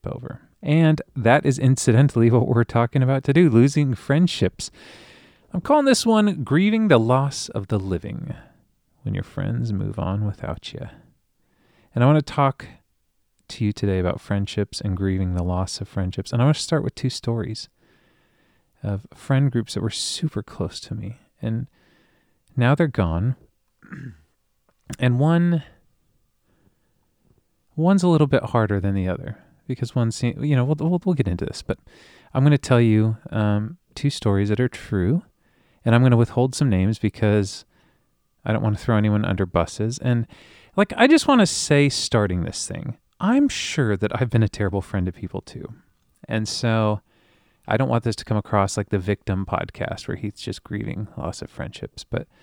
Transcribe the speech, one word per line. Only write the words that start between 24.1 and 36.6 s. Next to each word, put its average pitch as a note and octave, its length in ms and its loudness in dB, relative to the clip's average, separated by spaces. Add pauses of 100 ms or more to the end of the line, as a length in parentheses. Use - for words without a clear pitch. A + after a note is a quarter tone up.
And B2 180 2
one, E3 460 2 (2000)
one's F3+ 280 2
a F3+ 40 4
little D#3 200 4
bit - 160 2
harder G#2+ 360 0
than G2 160 0
the F#2 120 0
other - 300 -6 (300)
because B2 280 -6
one A#2 160 0
se-, A#2 280 -4
you D3 160 0
know, B2 80 4
we'll, D3 160 0
we'll, E3+ 240 0
we'll F#3 120 0
get A2+ 120 0
into F2 180 -4
this, - 160 -10
but - 160 -6 (560)
I'm C3+ 100 2
gonna D3 140 6
tell A#2+ 240 4
you, A2 360 4 (140)
um, G#2+ 460 -2 (180)
two C#3+ 140 -2
stories G2+ 400 0
that G#2+ 100 0
are B2+ 100 2
true, A2 540 0 (600)
and A#2 120 4
I'm A#2+ 80 6
gonna B2 140 6
withhold B2 380 0
some C#3+ 140 0